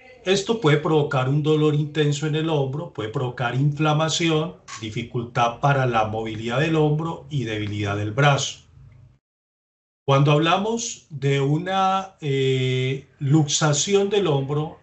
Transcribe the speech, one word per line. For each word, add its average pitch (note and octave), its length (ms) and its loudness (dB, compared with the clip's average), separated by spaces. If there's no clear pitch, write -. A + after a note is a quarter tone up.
Esto G3 360 0
puede D3+ 160 4
provocar D3 500 2
un D3 140 2
dolor D3+ 340 2
intenso D3 520 0
en D3+ 80 -2
el D#3+ 140 -2
hombro, C3 440 -4
puede G#2+ 160 -6
provocar B2 460 -4
inflamación, D#3 1040 0
dificultad A#2 800 -4
para C3+ 260 2
la A2+ 200 0
movilidad A2 540 -4
del D#3+ 160 0
hombro D3+ 540 0
y C3+ 160 -4
debilidad G#2 520 -4
del G#2 140 -4
brazo. C#3 480 2
Cuando C#3+ 260 4
hablamos F#3+ 800 0
de C#3 320 -2
una, F#3+ 800 -2
eh, C3 880 -2
luxación D#3 920 2
del G3 180 2
hombro, D3 560 -2